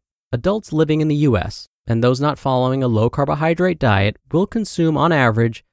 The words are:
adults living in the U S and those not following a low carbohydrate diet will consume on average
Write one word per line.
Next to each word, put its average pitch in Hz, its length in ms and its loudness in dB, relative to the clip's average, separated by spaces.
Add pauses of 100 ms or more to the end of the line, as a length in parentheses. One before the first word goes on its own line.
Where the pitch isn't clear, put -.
(320)
adults 190 400 -4
living 156 300 2
in 156 80 0
the 147 80 0
U 143 180 2
S - 320 -6 (180)
and 113 160 0
those 123 200 2
not 147 180 -2
following 131 420 0
a 127 60 0
low 113 220 2
carbohydrate 160 680 -2
diet 104 400 0 (140)
will 180 160 0
consume 165 480 -2
on 151 160 2
average 117 600 0